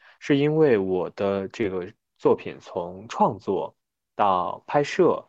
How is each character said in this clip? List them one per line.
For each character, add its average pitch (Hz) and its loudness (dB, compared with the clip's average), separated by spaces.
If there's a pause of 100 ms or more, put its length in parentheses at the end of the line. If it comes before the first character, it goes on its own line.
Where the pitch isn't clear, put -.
(200)
是 147 0
因 151 2
为 147 4
我 92 0
的 98 -4
这 101 -4
个 92 -8 (280)
作 120 4
品 69 -12
从 92 -10
创 143 0
作 92 -4 (400)
到 95 0
拍 147 0
摄， 151 2